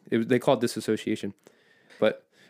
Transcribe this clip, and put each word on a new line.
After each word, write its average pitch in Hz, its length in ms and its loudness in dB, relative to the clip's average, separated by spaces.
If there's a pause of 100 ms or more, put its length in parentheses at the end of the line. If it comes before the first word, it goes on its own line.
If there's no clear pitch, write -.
It 113 80 0
was, 113 100 0
they 123 120 2
call 135 160 4
it 117 60 -4
disassociation. 107 720 -4 (640)
But - 260 0 (240)